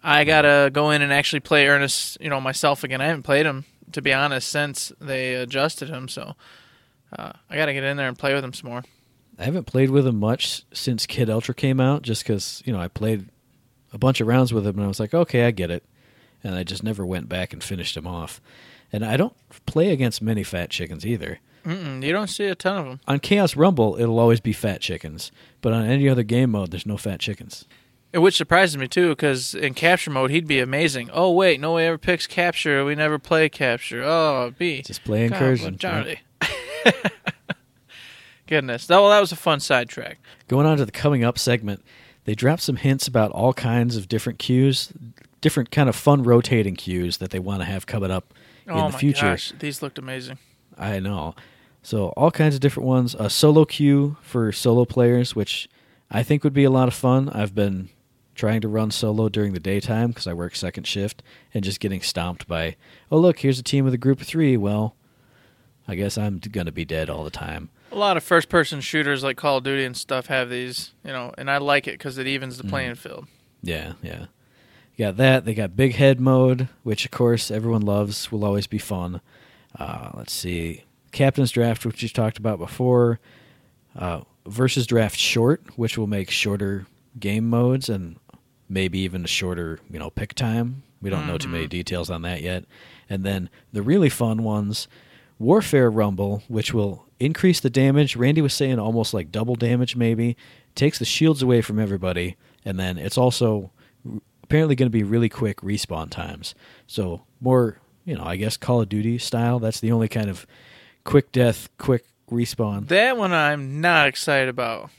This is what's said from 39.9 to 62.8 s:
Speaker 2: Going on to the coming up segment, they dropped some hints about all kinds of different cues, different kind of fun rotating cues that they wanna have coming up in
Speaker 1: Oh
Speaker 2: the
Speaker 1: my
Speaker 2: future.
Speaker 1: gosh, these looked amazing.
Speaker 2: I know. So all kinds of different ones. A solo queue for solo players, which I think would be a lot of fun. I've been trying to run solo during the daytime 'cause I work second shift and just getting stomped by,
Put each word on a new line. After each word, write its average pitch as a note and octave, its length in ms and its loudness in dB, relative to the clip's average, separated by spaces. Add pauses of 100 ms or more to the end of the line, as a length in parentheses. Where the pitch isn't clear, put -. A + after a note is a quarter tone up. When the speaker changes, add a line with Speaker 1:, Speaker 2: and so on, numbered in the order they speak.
Speaker 2:
Going C3+ 180 4
on D#3 120 4
to C3+ 80 2
the G2+ 60 -10
coming C#3+ 320 2
up A#2+ 160 0
segment, G#2 440 -2 (420)
they G#2+ 100 -2
dropped C#3+ 260 2
some C3+ 140 -2
hints C3+ 320 0
about A2+ 240 2
all B2 220 2
kinds A#2+ 420 0
of G2 140 -6
different A2+ 300 -4
cues, C3 520 2 (500)
different C#3 300 0
kind C#3 180 4
of A2+ 60 0
fun C#3+ 280 4
rotating A#2 520 4
cues F2+ 420 -4
that F#2 140 -8
they F#2+ 80 -4
wanna F#2+ 260 -4
have F#2+ 200 -6
coming G2 260 -4
up F#2 220 -4 (320)
in F#3 80 -10
Speaker 1:
Oh D#3+ 140 0
Speaker 2:
the - 60 -2
Speaker 1:
my - 60 -10
Speaker 2:
future. C#3+ 320 2
Speaker 1:
gosh, - 280 -6
these D3 220 -6
looked C#3+ 160 -10
amazing. C3 400 -12 (400)
Speaker 2:
I G2 220 -4
know. F#2 360 -6 (460)
So G2+ 280 -2
all D#3+ 220 4
kinds D#3 240 4
of C3 60 -4
different C3 260 2
ones. B2+ 300 2
A G#2 120 0
solo D3+ 360 8
queue C#3+ 560 2
for A2+ 300 0
solo A#2+ 340 4
players, A#2+ 500 2
which - 340 -4 (420)
I G#2+ 120 0
think D3 200 2
would D3 100 2
be C#3 100 6
a C3+ 60 8
lot B2+ 180 4
of A#2+ 60 0
fun. C3 360 2
I've G#2 260 -4
been F#2+ 340 0 (460)
trying A2 260 0
to A2 60 -4
run A2 240 0
solo A2 380 0
during G#2 240 0
the F2+ 60 -4
daytime G#2+ 520 0
'cause - 160 -8
I E2+ 60 -6
work F2 220 -6
second F2+ 320 -8
shift G2+ 340 -6 (320)
and G#2 100 -2
just F#2+ 160 -4
getting F#2+ 220 -4
stomped F2 460 -6
by, E2 280 -4 (360)